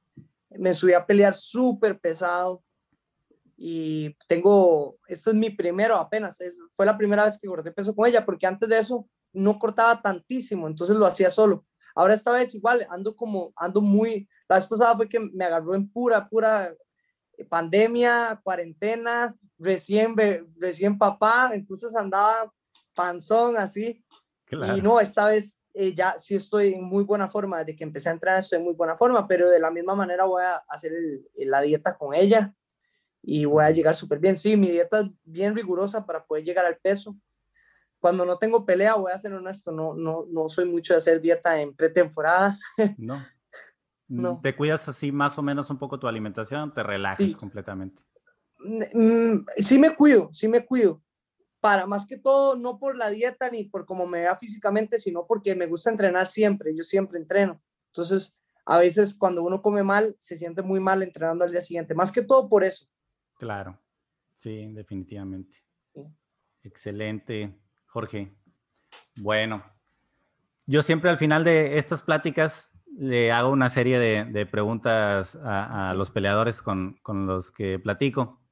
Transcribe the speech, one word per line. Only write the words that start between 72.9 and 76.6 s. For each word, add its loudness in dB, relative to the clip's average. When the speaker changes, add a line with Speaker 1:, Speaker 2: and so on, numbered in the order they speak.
Speaker 2:
le 2
hago 2
una 2
serie 2
de, 2
de -4
preguntas -2
a, -6
a -4
Speaker 1:
Ujú. -4
Speaker 2:
los -4
peleadores -2